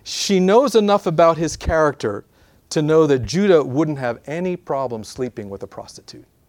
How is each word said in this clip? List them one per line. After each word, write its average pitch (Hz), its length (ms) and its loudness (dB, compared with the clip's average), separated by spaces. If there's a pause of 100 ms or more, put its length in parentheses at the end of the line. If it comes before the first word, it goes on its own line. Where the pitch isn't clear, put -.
She - 360 -2
knows 214 360 2
enough 202 300 2
about 165 320 4
his 160 200 -4
character 143 680 -2 (440)
to 165 120 -2
know 156 260 4
that 139 120 2
Judah 160 440 2
wouldn't 147 340 -2
have 120 280 -6
any 175 300 -6
problem 131 480 -6
sleeping 113 460 -10
with 98 140 -14
a 101 40 -12
prostitute, - 580 -20 (240)